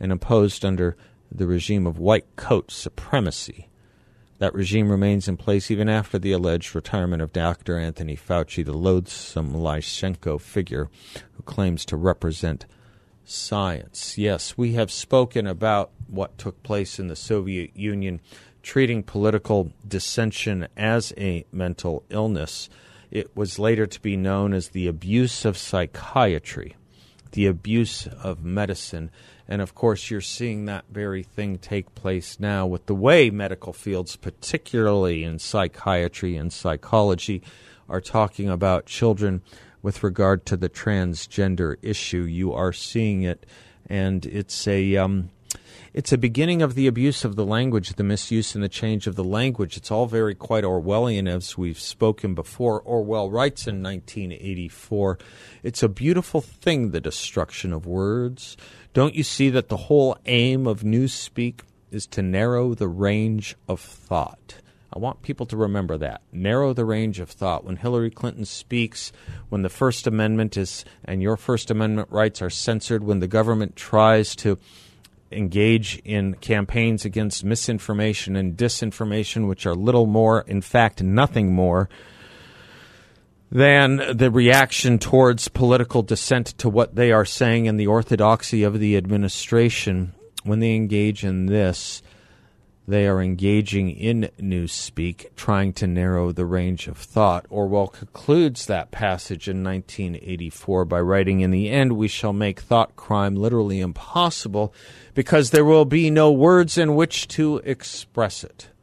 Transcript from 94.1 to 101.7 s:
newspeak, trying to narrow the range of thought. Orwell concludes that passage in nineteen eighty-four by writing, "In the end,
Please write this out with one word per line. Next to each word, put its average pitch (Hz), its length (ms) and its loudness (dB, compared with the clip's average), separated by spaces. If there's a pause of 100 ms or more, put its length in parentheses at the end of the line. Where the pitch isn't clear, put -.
newspeak, 87 960 -6
trying 98 360 0
to 101 140 -2
narrow 90 440 0
the 87 160 -4
range 90 400 -2
of - 100 -12
thought. 95 520 2
Orwell 101 380 0
concludes 147 800 0
that 90 260 -4
passage 92 560 -4
in 95 160 -4
nineteen 92 580 -6
eighty-four 92 640 -4
by 87 160 0
writing, 95 400 4
"In 92 120 4
the 98 180 2
end, 131 260 2